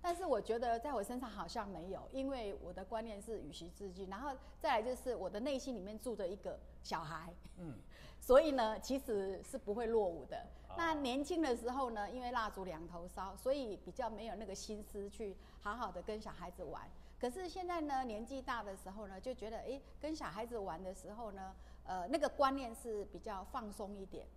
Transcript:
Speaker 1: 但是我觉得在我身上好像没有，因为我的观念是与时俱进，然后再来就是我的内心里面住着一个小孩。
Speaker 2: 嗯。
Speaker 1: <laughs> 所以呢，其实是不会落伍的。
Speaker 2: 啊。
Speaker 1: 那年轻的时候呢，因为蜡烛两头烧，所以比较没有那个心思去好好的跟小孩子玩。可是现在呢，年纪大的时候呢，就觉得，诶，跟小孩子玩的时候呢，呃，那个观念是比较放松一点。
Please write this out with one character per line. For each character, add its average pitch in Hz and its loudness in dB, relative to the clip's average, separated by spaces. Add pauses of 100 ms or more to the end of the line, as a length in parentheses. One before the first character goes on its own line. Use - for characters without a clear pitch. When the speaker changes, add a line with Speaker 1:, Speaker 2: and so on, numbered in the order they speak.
Speaker 1:
但 349 2
是 359 0
我 240 6
觉 220 4
得 233 4
在 285 0
我 208 2
身 247 -2
上 254 -4
好 196 -6
像 202 -2
没 180 -6
有， 165 -4 (100)
因 269 -2
为 233 -2
我 180 -8
的 190 -8
观 226 -4
念 208 -8
是 226 -6
与 147 -10
时 165 -10
俱 196 -10
进， 185 -8
然 190 -6
后 285 -2 (280)
再 285 6
来 - 4
就 247 0
是 247 -2
我 180 -2
的 208 -2
内 269 2
心 262 -2
里 196 -4
面 208 -6
住 233 -2
着 190 0
一 196 -2
个 180 -6 (240)
小 165 -2
孩。 165 -8 (240)
Speaker 2:
嗯。 160 -6
Speaker 1:
<laughs> - -14
所 254 12
以 311 10
呢， 220 6
其 269 2
实 196 2
是 - -8
不 208 0
会 226 4
落 220 8
伍 156 0
的。 - -4 (300)
Speaker 2:
啊。 - -8
Speaker 1:
那 330 4
年 277 4
轻 330 4
的 262 6
时 233 0
候 262 2
呢， 208 0
因 254 -4
为 247 -2
蜡 226 4
烛 196 -4
两 165 -6
头 175 -8
烧， 190 -6
所 254 0
以 247 0
比 - -10
较 240 -2
没 220 -6
有 - -4
那 214 -6
个 190 -6
心 208 -6
思 202 -6
去 202 -6 (240)
好 208 -2
好 226 -4
的 175 -6
跟 214 -4
小 214 -8
孩 180 -8
子 185 -8
玩。 147 -6 (320)
可 247 2
是 359 -2
现 359 -4
在 349 2
呢， 269 2
年 226 -2
纪 269 -4
大 240 -2
的 196 -4
时 185 -10
候 202 -6
呢， 190 -8
就 254 -4
觉 220 -6
得， 220 -6
诶， 269 -4 (180)
跟 311 -2
小 311 -6
孩 196 -4
子 233 -4
玩 185 -2
的 185 -4
时 196 -10
候 220 -6
呢， 190 -8 (300)
呃， 185 -2
那 285 4
个 294 6
观 269 6
念 247 -4
是 208 -2
比 175 -10
较 196 -6
放 220 -6
松 202 -6
一 190 -8
点。 - -10 (120)